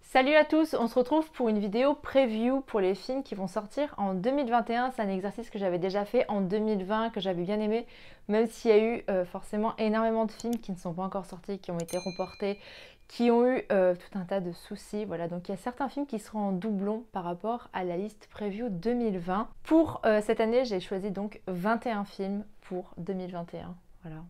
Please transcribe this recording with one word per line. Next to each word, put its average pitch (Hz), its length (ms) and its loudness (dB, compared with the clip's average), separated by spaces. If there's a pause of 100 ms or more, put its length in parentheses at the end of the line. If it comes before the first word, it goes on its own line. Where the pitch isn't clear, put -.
(140)
Salut 262 220 6
à 302 100 8
tous, 311 340 2
on 233 80 2
se 233 60 -4
retrouve 294 380 2
pour 240 180 0
une 214 80 2
vidéo 226 380 2
preview 262 640 2
pour - 180 -2
les 190 140 4
films 262 300 -4
qui - 100 -8
vont 190 140 -4
sortir 220 500 -4
en 196 160 -2
deux 190 160 0
mille 277 220 0
vingt 233 180 2
et 233 60 0
un. 247 160 0
C'est 233 100 -6
un 202 80 0
exercice 196 400 -4
que - 80 -8
j'avais 185 220 0
déjà 190 260 0
fait 233 240 2
en 208 120 0
deux 190 180 0
mille 214 260 0
vingt, 202 240 0
que - 100 -6
j'avais 185 220 -2
bien 202 180 -2
aimé, 220 280 -2 (400)
même 214 180 4
s'il 226 240 -2
y 214 60 10
a - 20 10
eu, 226 320 2
euh, 185 160 2
forcément 214 540 -4
énormément 226 460 2
de 220 60 -4
films 240 280 -4
qui 202 120 -10
ne 175 60 -6
sont 180 160 -8
pas 180 80 -6
encore 190 240 -4
sortis, 190 320 -10
qui 190 140 -10
ont 170 80 -4
été 170 180 -4
reportés, 190 600 -4 (480)
qui 240 240 2
ont 233 120 6
eu, 254 280 2
euh, 185 240 4
tout 175 240 -10
un 185 40 -6
tas 196 160 -2
de 175 120 -4
soucis. 208 540 -8
Voilà, 170 220 -4
donc 175 220 -8
il - 20 -2
y 196 40 -4
a - 20 -10
certains 247 320 -4
films 285 160 -4
qui 226 140 -6
seront 202 300 -4
en - 20 0
doublon 208 600 -2
par 185 120 -6
rapport 208 500 -6
à 190 100 -4
la 170 140 -2
liste 208 320 -8
preview 214 400 -6
deux 196 240 -2
mille 226 240 0
vingt. 185 300 -2 (160)
Pour, 320 420 4
euh, 214 160 6
cette 220 200 2
année, 233 220 4
j'ai 208 160 0
choisi 190 300 -4
donc 196 380 -6
vingt 202 400 0
et 240 40 -2
un 202 140 -2
films 202 400 -6 (160)
pour 180 360 -8
deux 175 160 -6
mille 185 180 -6
vingt 170 240 -8
et 165 60 -8
un. 170 120 -12 (300)
Voilà. 156 140 -12 (120)